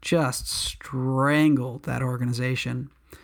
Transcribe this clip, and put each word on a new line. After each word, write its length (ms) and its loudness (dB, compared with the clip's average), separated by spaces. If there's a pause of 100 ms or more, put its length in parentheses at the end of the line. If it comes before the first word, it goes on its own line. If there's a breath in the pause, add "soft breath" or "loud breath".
just 460 0
strangled 1400 0
that 180 -4
organization. 920 -2 (340 loud breath)